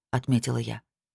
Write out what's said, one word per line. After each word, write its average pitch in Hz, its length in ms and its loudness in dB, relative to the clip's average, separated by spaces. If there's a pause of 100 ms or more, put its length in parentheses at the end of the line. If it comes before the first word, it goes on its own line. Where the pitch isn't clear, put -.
(120)
отметила 123 460 2
я. 113 240 -6 (340)